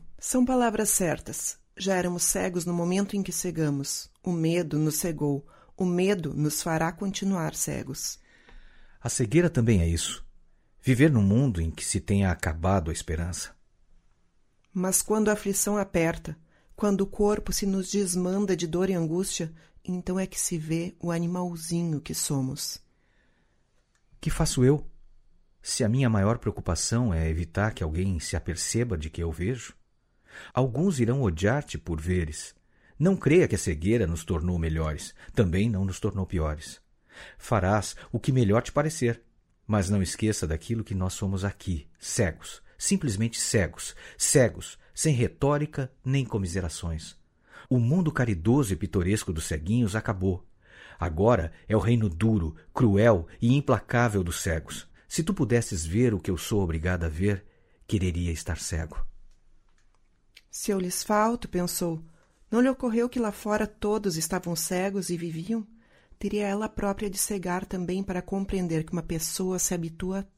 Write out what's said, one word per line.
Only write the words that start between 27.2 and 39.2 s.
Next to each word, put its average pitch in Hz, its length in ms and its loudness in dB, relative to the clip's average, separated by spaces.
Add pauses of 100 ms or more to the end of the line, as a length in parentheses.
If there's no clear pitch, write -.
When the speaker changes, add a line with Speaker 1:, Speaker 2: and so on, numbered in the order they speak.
Speaker 2:
evitar 87 460 -2
que - 80 -6
alguém 87 380 0
se - 160 -6
aperceba 98 600 -2
de 76 140 -6
que - 120 -6
eu 82 100 -2
vejo? 98 420 -6 (800)
Alguns 135 460 2
irão 123 240 2
odiar-te 101 560 2
por 80 220 -4
veres. 85 540 -2 (440)
Não 185 180 4
creia 156 300 6
que 104 80 0
a - 40 0
cegueira 92 480 2
nos 80 180 -2
tornou 85 340 0
melhores, 80 560 -2 (180)
também 98 380 2
não 98 140 0
nos 95 160 -4
tornou 98 260 -2
piores. 76 540 -4 (580)
Farás 101 560 0 (160)
o 120 80 -4
que - 140 0
melhor 120 300 4
te - 100 -10
parecer, 147 500 -2 (440)